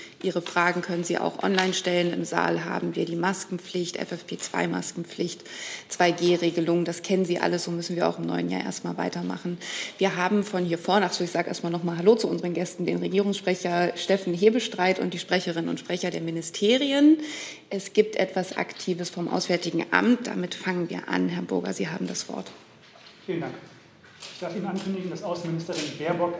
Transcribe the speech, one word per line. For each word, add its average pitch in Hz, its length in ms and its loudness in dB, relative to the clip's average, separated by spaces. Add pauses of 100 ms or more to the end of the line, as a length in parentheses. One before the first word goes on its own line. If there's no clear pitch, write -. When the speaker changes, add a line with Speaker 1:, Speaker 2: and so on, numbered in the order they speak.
(220)
Speaker 1:
Ihre 175 220 0
Fragen 175 400 2
können 175 200 -2
Sie 170 140 -2
auch - 240 -2
online 185 320 2
stellen. 175 400 2
Im 175 100 -2
Saal 170 420 0
haben 175 300 -4
wir 170 100 -2
die 165 100 -4
Maskenpflicht, 180 840 -4
F - 140 -6
F 170 160 -10
P - 100 -8
zwei 175 300 -2
Maskenpflicht, 175 760 -6 (460)
zwei 175 220 4
G 170 240 4
Regelung. 170 500 2
Das 170 160 -4
kennen 190 240 2
Sie 175 140 0
alles, 175 240 0
so 180 80 -4
müssen 170 240 -4
wir 165 120 2
auch 175 120 -2
im 170 80 -4
neuen 175 240 0
Jahr 185 100 -2
erstmal 185 340 -6
weitermachen. 175 600 -4 (400)
Wir 190 200 0
haben 190 260 2
von 180 220 -2
hier 165 120 0
vorne, 185 300 4
ach 180 60 -4
so, 180 100 -2
ich 175 80 -4
sag 170 160 0
erstmal 170 240 -4
nochmal 170 260 -2
Hallo 185 160 8
zu 226 140 2
unseren 175 260 -2
Gästen, 180 320 -2
den 175 120 2
Regierungssprecher 180 960 2
Steffen 190 400 0
Hebestreit 190 640 4
und 180 160 -2
die 170 40 -4
Sprecherinnen 170 520 0
und - 80 -4
Sprecher 180 320 -4
der 170 100 -4
Ministerien. 262 960 4 (540)
Es 190 220 -6
gibt 214 240 4
etwas 185 380 0
Aktives - 540 -4
vom 175 200 -4
Auswärtigen 175 600 0
Amt. 226 380 4
Damit 180 260 -4
fangen 180 380 -2
wir - 180 -8
an. - 180 2
Herr 175 140 -4
Burger, 92 320 -2
Sie 92 140 -4
haben 170 180 -6
das - 240 -6
Wort. - 220 -10 (720)
Speaker 2:
Vielen 165 160 -4
Dank. 131 120 -6 (800)
Ich - 80 -16
darf 175 140 2
Ihnen 175 120 -2
ankündigen, 185 420 -2
dass 165 140 -6
Außenministerin 165 760 -2
Baerbock 170 420 2